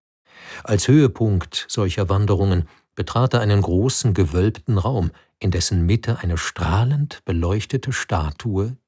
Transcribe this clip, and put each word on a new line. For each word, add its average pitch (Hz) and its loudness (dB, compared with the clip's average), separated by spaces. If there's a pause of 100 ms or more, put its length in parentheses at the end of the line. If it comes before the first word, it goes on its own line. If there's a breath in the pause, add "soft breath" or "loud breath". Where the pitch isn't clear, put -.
(640 loud breath)
Als - 0
Höhepunkt 120 2
solcher 98 -2
Wanderungen 98 2 (240 loud breath)
betrat 123 -2
er 117 2
einen 104 2
großen 104 0
gewölbten 95 0
Raum, 95 0 (300 soft breath)
in 98 0
dessen 87 0
Mitte 113 0
eine 85 -2
strahlend 120 -2
beleuchtete 98 -2
Statue 98 -4 (100)